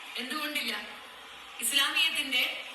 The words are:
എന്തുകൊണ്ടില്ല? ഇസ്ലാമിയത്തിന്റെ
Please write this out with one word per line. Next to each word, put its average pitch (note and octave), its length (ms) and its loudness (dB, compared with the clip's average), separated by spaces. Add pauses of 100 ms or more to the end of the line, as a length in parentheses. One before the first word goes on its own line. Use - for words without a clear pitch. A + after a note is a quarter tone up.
(180)
എന്തുകൊണ്ടില്ല? C#4 560 -2 (880)
ഇസ്ലാമിയത്തിന്റെ C#4+ 840 4 (320)